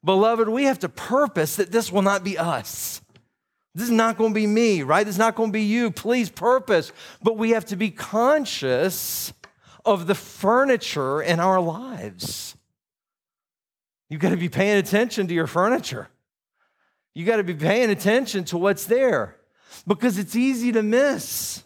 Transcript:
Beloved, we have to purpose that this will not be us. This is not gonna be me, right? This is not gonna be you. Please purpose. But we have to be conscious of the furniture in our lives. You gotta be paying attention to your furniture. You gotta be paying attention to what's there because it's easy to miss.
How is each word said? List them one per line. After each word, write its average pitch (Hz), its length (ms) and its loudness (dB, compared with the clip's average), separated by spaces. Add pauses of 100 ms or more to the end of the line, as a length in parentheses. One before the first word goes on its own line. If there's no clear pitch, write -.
Beloved, 214 460 4
we 247 140 0
have 269 160 2
to - 100 -4
purpose 214 680 -2
that 180 140 -2
this 220 200 0
will 196 100 2
not 196 220 2
be 185 140 -4
us. 160 640 -6 (720)
This 208 100 -6
is 240 60 -2
not 226 260 2
gonna 220 160 2
be 214 140 2
me, 214 340 2
right? 156 240 2
This 208 100 -6
is 180 40 -4
not 226 160 2
gonna 226 160 0
be 214 100 0
you. 220 300 0
Please 233 380 -2
purpose. 214 640 0 (300)
But 220 160 0
we 226 140 2
have 226 140 0
to 202 100 -6
be 190 160 -2
conscious 202 1400 -2 (520)
of 190 220 2
the 185 80 0
furniture 196 1040 0
in 165 180 0
our 185 220 2
lives. 170 960 -10 (1500)
You 151 80 -8
gotta 175 180 0
be 175 140 -2
paying 202 280 2
attention 202 500 0
to 170 60 -4
your 165 140 0
furniture. 175 640 -2 (1040)
You 165 100 -10
gotta 208 200 2
be 180 100 -4
paying 196 380 2
attention 208 540 0
to 170 120 -6
what's 190 280 0
there 220 520 0 (500)
because 202 300 0
it's 196 180 -6
easy 247 360 0
to 220 120 2
miss. 240 840 -2